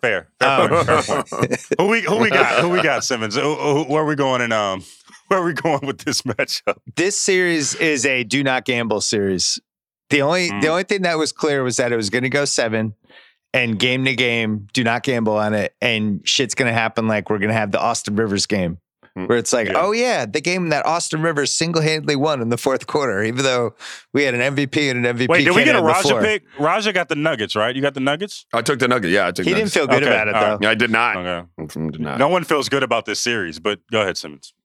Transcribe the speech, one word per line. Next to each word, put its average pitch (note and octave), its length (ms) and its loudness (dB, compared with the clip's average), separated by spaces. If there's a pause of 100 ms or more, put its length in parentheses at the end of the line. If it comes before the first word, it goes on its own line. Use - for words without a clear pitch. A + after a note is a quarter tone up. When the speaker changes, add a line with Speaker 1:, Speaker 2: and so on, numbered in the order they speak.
Speaker 1:
Fair. G2 260 -2 (120)
Fair C3+ 100 2 (120)
Speaker 2:
Um, D#3 80 2
Speaker 1:
point. D#3 360 2
Fair C3+ 180 -4
point. - 420 -4 (140)
Who F#3 80 2
we, A3+ 140 2
who F3+ 160 0
we A3+ 120 2
got? C#3 320 0
Who E3+ 80 0
we F3+ 140 0
got, B2+ 200 0
Simmons? A2 320 -4
Who, D3 200 0
who, C#3+ 300 0
where D3+ 180 0
are - 20 0
we D3+ 80 -2
going? C3 280 0
And, A#2 120 -2
um, G2 300 -2 (220)
<laughs> - 240 -20
where F#3+ 100 2
are E3+ 60 -2
we E3+ 80 -2
going C#3+ 340 -2
with G#2 120 -6
this - 220 -4
matchup? - 560 -4 (180)
Speaker 2:
This F#3+ 240 0
series F3 540 0
is D3+ 320 0
a B2+ 180 2
do C3 200 -2
not B2+ 220 0
gamble A#2 360 0
series. G2 580 0 (520)
The C#3+ 100 4
only, E3+ 280 2
Speaker 1:
Mm. G#2 120 -4
Speaker 2:
the D3+ 60 2
only E3+ 160 0
thing G3 200 -2
that E3+ 140 0
was D#3 140 0
clear C#3+ 320 0
was B2 140 -2
that B2 140 0
it A#2+ 40 0
was G#2 160 -2
gonna B2 180 0
go C#3+ 160 0
seven, A2 480 -2 (580)
and A#2 280 0
game B2+ 260 0
to C3 80 0
game, A2+ 600 0
do B2+ 100 0
not A#2 180 0
gamble A#2 360 0
on G#2+ 180 0
it, - 260 -2
and G#2+ 460 0
shit's - 260 0
gonna B2 200 0
happen. A2+ 340 0
Like, G#2+ 240 0
we're G#2+ 80 0
gonna G#2 140 0
have G#2+ 180 0
the F#2+ 80 0
Austin G#2 360 -2
Rivers G2+ 300 0
game, F2 320 -2 (400)
Speaker 3:
Mm. F#2 120 -6
Speaker 2:
where A#2+ 100 6
it's A2+ 140 -2
like, A2+ 160 0
Speaker 1:
Yeah. - 80 -2
Speaker 2:
"Oh F#3+ 160 2
yeah, A3+ 340 0
the C#3+ 140 -4
game F3 280 -2
that D3 160 0
Austin D#3+ 380 -2
Rivers C#3+ 300 0
single-handedly D#3 640 0
won C#3+ 240 2
in A2+ 80 -2
the A#2 80 0
fourth C3 280 0
quarter, A#2 380 0
even B2 220 -2
though B2 280 0 (400)
we C#3+ 100 4
had B2+ 120 2
an A#2+ 60 0
M C#3 140 2
V C#3+ 120 0
P D3 220 0
and B2 100 0
an A#2+ 80 0
M A#2+ 100 0
V B2 100 2
P - 40 2
Speaker 1:
Wait, E3+ 140 4
did F3 100 4
we A#3+ 80 6
get D#4 120 4
a G#3+ 40 4
Speaker 2:
candidate E3 60 2 (100)
Speaker 1:
Raja G3 140 2
Speaker 2:
before." C3 120 4
Speaker 1:
pick? G#3+ 220 0 (160)
Raja G3 340 0
got F3 160 0
the D#3+ 60 -2
Nuggets, C#3+ 400 -2
right? A2 200 2
You C3+ 60 -4
got C#3+ 140 0
the C#3 60 -6
Nuggets? D#3 520 -4
Speaker 3:
I A#2 80 2
took C3+ 160 0
the B2+ 120 2
Nuggets. A2 240 2
Yeah, G3 140 4
I F2+ 40 -2
took F3+ 140 -4
Speaker 2:
He E3+ 60 2
didn't - 80 2
Speaker 3:
Nuggets. A3 140 -2
Speaker 2:
feel D3+ 140 2
good B2+ 160 4
Speaker 1:
Okay, - 80 4
Speaker 2:
about A2 160 2
it, G#2 80 -2
Speaker 1:
all G#2+ 80 4
right. G#2+ 180 0
Speaker 2:
though. G#2 60 4
Speaker 3:
Yeah, A2+ 40 6
I A#2 40 4
did A2+ 160 2
not. A2+ 240 2
Speaker 1:
Okay. F2+ 320 -6 (100)
Speaker 3:
I D#2+ 80 -10
did D#2 360 -6
not. C#2 180 -6
Speaker 1:
No C3+ 80 4
one F3 160 0
feels D3 260 -2
good C#3 140 0
about A#2 220 -2
this G#2 160 -4
series, F#2+ 360 -4
but G2+ 220 -4 (100)
go A2 120 0
ahead, F#2 160 0
Simmons. D2+ 360 -14 (120)